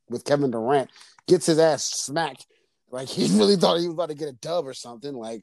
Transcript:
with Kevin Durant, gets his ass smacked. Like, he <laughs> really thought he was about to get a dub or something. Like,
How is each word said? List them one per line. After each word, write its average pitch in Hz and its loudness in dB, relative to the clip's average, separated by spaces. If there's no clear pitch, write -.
with 117 -8
Kevin 143 2
Durant, 123 0
gets 175 4
his 160 4
ass 160 4
smacked. 143 -6
Like, 127 -10
he - -2
<laughs> 160 2
really 202 6
thought 175 4
he 175 -2
was 165 -6
about 160 -4
to 151 -6
get 151 -8
a 135 -12
dub 156 -6
or 131 -12
something. 123 -12
Like, 113 -10